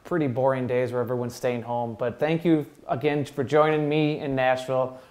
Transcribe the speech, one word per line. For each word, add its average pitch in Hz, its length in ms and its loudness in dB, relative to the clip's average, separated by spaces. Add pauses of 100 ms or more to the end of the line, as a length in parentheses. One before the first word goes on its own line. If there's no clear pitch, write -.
pretty 160 220 0
boring 127 400 0
days 123 240 0
where 123 100 0
everyone's 123 340 -4
staying 120 280 -4
home. 117 360 -4
But - 200 -4
thank 165 260 0
you 156 200 4 (220)
again 147 380 0
for - 180 -4
joining 151 460 2
me 151 300 2
in 143 160 -4
Nashville 131 640 0 (140)